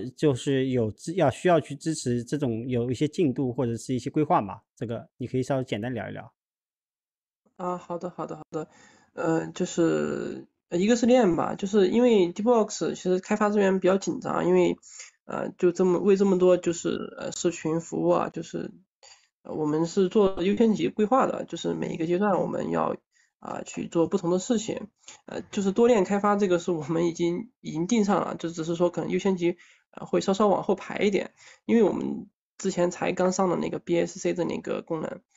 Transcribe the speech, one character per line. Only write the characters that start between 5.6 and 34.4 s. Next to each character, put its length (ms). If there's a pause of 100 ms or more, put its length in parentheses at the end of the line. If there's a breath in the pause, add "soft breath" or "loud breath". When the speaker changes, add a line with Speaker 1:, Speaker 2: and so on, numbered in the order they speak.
Speaker 1:
简 160
单 140
聊 160
一 20
聊。 180 (1300)
Speaker 2:
啊， 220
好 180
的， 140
好 160
的， 100
好 140
的。 180 (460 soft breath)
呃， 380
就 120
是， 800 (240)
呃， 80
一 100
个 100
是 100
链 300
吧， 180
就 120
是 220
因 140
为 320
Dbox 560
其 120
实 180
开 160
发 120
资 100
源 220
比 60
较 100
紧 240
张， 240
因 100
为， 220 (500 loud breath)
呃， 300
就 140
这 140
么， 160
为 160
这 100
么 100
多 200
就 160
是， 440
呃， 140
社 220
群 280
服 220
务 60
啊， 200
就 140
是， 300 (720 soft breath)
呃， 100
我 120
们 200
是 220
做 340
优 140
先 180
级 140
规 180
划 220
的， 160
就 120
是 180
每 200
一 20
个 100
阶 120
段 220
我 80
们 220
要 260 (480)
啊， 180
去 240
做 200
不 100
同 140
的 80
事 200
情。 300 (380 loud breath)
呃， 240
就 100
是 100
多 160
链 160
开 160
发 160
这 140
个 100
是 120
我 140
们 220
已 60
经， 380 (100)
已 120
经 140
定 200
上 160
了， 140
就 120
只 160
是 100
说 140
可 140
能 80
优 80
先 180
级， 220 (320 soft breath)
呃， 160
会 160
稍 100
稍 160
往 140
后 120
排 220
一 140
点， 240 (320 loud breath)
因 100
为 60
我 100
们 340 (300)
之 140
前 200
才 220
刚 200
上 180
的 60
那 120
个 100
B 200
S 200
C 140
的 140